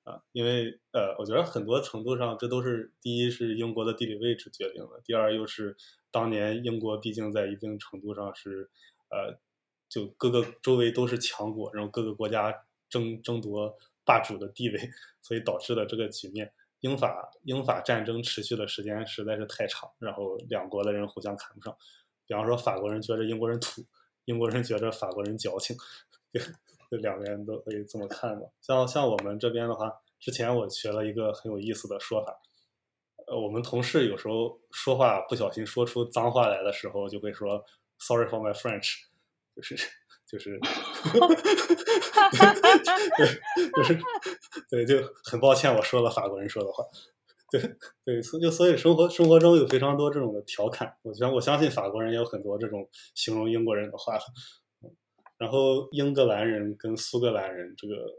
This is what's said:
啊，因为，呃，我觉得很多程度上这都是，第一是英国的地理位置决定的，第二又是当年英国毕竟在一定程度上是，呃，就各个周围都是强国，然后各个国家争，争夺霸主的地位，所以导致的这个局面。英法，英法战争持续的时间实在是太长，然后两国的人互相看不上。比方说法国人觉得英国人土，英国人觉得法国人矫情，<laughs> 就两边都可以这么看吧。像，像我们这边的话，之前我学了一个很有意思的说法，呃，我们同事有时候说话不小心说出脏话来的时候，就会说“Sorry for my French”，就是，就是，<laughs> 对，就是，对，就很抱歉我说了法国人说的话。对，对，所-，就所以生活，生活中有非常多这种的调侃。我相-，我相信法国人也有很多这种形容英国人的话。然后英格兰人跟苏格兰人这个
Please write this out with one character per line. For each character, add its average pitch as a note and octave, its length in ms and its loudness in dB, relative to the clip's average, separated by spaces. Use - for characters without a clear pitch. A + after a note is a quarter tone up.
啊， - 180 -16
因 A#2+ 120 -4
为， A#2 360 -2
呃， G2+ 260 0
我 G#2+ 40 -6
觉 A2 120 -4
得 E3+ 80 4
很 A#2+ 200 -6
多 B2 160 0
程 A2 240 -8
度 B2 140 -2
上 A#2 220 -2
这 B2 80 -6
都 B2+ 120 -2
是， A#2+ 400 -4
第 A#2+ 200 -4
一 B2 100 2
是 A#2 260 -4
英 A#2 160 -4
国 A2 140 -4
的 A2+ 80 -2
地 A2 140 -4
理 G#2+ 80 -6
位 A#2 200 -2
置 - 140 -18
决 F#2+ 220 -8
定 - 100 -14
的， - 240 -18
第 A2+ 80 -4
二 A2 180 2
又 A2 140 -2
是 G#2 320 -10
当 A2+ 220 -2
年 A2 340 -2
英 A2+ 140 -4
国 G#2+ 180 -4
毕 G#2+ 160 -8
竟 G#2+ 180 -6
在 G#2 140 -2
一 G2+ 100 -6
定 G#2+ 220 -10
程 G2 240 -16
度 G#2 140 -10
上 G2+ 180 -10
是， G2 340 -12
呃， - 280 -8
就 G#2 200 -8
各 B2 240 -2
个 A#2+ 120 2
周 C3 160 2
围 A#2+ 160 2
都 B2 140 0
是 B2 140 -4
强 G#2+ 340 -6
国， G#2+ 220 -8
然 G#2 100 -6
后 G#2 60 -10
各 A#2 120 -4
个 G#2+ 120 -6
国 G#2+ 120 -4
家 G#2+ 380 -2
争， A#2 320 -4
争 A#2+ 180 -4
夺 G#2 380 -6
霸 A#2 160 6
主 G2 200 -6
的 G2 80 -10
地 A2+ 220 -6
位， A2+ 200 -6
所 A#2 160 -6
以 - 20 -4
导 - 200 -4
致 A#2+ 160 -4
的 G#2+ 100 -2
这 A2 100 -8
个 A2 140 -4
局 F#2+ 200 -12
面。 G#2 220 -10
英 C3 160 -4
法， G2+ 340 -2
英 C3 200 -4
法 G#2 160 -2
战 A2 240 -2
争 A#2 180 -4
持 A2 220 -6
续 A#2 140 -6
的 G#2 100 -6
时 - 160 -10
间 G#2+ 240 -6
实 - 160 -10
在 G#2+ 140 -4
是 G#2+ 80 -8
太 G#2 200 -6
长， - 240 -10
然 G#2+ 140 -8
后 F#2+ 220 -6
两 F#2+ 200 -4
国 G2+ 140 -4
的 G#2 80 -2
人 G2+ 160 -4
互 G2+ 140 -14
相 G2+ 160 -8
看 - 180 -18
不 G#2 60 -20
上。 A2 120 -14
比 A2 60 -8
方 G#2+ 120 -2
说 A#2+ 120 2
法 G2+ 200 -2
国 G#2 140 -4
人 G#2+ 100 -6
觉 A2 140 -4
得 A2 80 -4
英 A2+ 160 -4
国 A#2 100 -2
人 A#2 120 -2
土， - 200 -6
英 A#2+ 120 -4
国 A#2 120 0
人 B2 120 0
觉 A2+ 160 -2
得 A2+ 140 -2
法 G2+ 200 -6
国 G2+ 120 -6
人 G#2+ 140 -6
矫 G2 200 -6
情， B2 200 -8
<laughs> - 840 -12
就 A#2 60 -6
两 G#2 260 -4
边 G#2 220 -8
都 G#2+ 140 -8
可 G#2+ 140 -10
以 G#2 120 -8
这 G#2+ 120 -14
么 G#2 80 -8
看 G#2 320 -8
吧。 - 100 -14
像， C3 260 2
像 C#3 220 0
我 A2 120 2
们 G#2 200 -6
这 A#2+ 100 0
边 A#2 160 -2
的 A#2 80 -2
话， A2 200 -4
之 - 100 -6
前 A#2+ 240 -2
我 A2 140 0
学 - 240 -6
了 G#2+ 140 -2
一 G#2 80 -4
个 A2 180 -2
很 A2 180 -10
有 G#2 80 -6
意 G#2+ 140 -6
思 G#2 160 -8
的 G2 140 -8
说 G#2+ 200 -4
法， G#2 160 -10
呃， A#2+ 120 -6
我 G#2+ 80 -4
们 A2+ 160 -4
同 B2 180 -2
事 B2 280 2
有 G2 80 -4
时 - 100 -10
候 A2+ 320 -4
说 C3 260 0
话 A2 240 4
不 - 160 -6
小 G2+ 120 -2
心 A2 160 -6
说 A#2+ 200 0
出 A#2+ 180 -4
脏 A#2+ 260 0
话 A#2 200 4
来 G2 140 0
的 G2+ 100 0
时 - 160 -8
候， G2+ 180 -6
就 G2+ 100 -10
会 G#2 140 -6
说 G2+ 320 -4
“Sorry A#2 300 2
for A2 140 -4
my G#2 120 -2
French”， G#2 440 -4
就 - 60 -16
是， - 160 -10
就 G#2+ 100 -12
是， G2+ 220 -10
<laughs> - 100 -2
对， D3 80 8
就 - 120 4
是， - 160 4
对， A#2+ 160 0
就 C3+ 120 6
很 A#2 160 -6
抱 C3+ 140 8
歉 C3 200 4
我 G#2+ 80 4
说 B2 200 2
了 A#2 80 4
法 G2+ 180 -2
国 G2 120 -4
人 G2+ 100 -6
说 G#2 140 -4
的 F#2+ 80 -4
话。 - 120 -6
对， B2+ 100 2
对， A#2+ 180 -2
所-， D#3+ 200 -8
就 E3+ 80 4
所 F3 180 4
以 E3+ 80 6
生 E3 200 6
活， E3+ 120 6
生 E3+ 200 6
活 D#3+ 120 12
中 E3+ 160 12
有 C#3 120 8
非 C3 120 4
常 C#3 160 2
多 D3 160 2
这 D3 80 -2
种 A2+ 140 0
的 G2+ 80 -6
调 - 280 -2
侃。 - 340 -8
我 A2 100 -10
相-， B2 200 0
我 B2+ 60 2
相 C#3+ 200 2
信 D3+ 100 4
法 G2+ 200 -2
国 A2 120 -4
人 A2+ 100 0
也 A#2 60 0
有 A#2 80 0
很 G2+ 160 -8
多 G#2 160 -4
这 A2 100 -4
种 G2+ 220 -8
形 - 220 -4
容 A2+ 140 0
英 A2+ 160 2
国 A2 100 2
人 G#2 160 -2
的 - 60 -12
话。 A2 200 -4
然 A#2 140 -6
后 C3+ 400 4
英 C#3+ 220 0
格 C3+ 120 6
兰 G#2+ 240 2
人 G#2 280 -2
跟 A2 180 -4
苏 - 240 -4
格 A#2+ 120 2
兰 F#2+ 220 -2
人 F2+ 220 -12
这 G#2 120 -14
个 G#2 80 -6